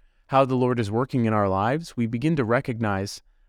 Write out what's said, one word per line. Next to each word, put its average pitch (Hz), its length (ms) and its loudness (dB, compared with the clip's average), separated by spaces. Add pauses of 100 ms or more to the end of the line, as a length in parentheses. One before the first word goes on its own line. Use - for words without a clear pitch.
(280)
how 135 180 4
the 131 100 0
Lord 123 240 2
is 101 120 -2
working 120 340 0
in 110 80 2
our 101 160 2
lives, 117 480 -2
we 120 80 0
begin 123 320 -2
to 127 80 0
recognize 110 760 -2 (280)